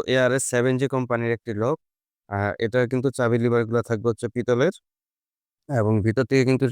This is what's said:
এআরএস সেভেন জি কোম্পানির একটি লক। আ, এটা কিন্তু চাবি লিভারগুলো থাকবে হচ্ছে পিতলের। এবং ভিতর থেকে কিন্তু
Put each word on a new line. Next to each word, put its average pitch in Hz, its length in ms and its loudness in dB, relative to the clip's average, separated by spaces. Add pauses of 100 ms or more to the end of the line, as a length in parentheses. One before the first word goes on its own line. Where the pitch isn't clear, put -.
এআরএস 127 360 2
সেভেন 127 340 0
জি 135 100 0
কোম্পানির 123 440 -2
একটি 117 220 -6
লক। 117 240 -2 (520)
আ, 101 80 -4 (220)
এটা 113 280 0
কিন্তু 127 240 -2
চাবি 120 280 0
লিভারগুলো 117 440 0
থাকবে 113 240 -2
হচ্ছে 117 220 -2
পিতলের। 123 440 0 (960)
এবং 110 320 2
ভিতর 113 240 0
থেকে 135 200 2
কিন্তু 131 260 2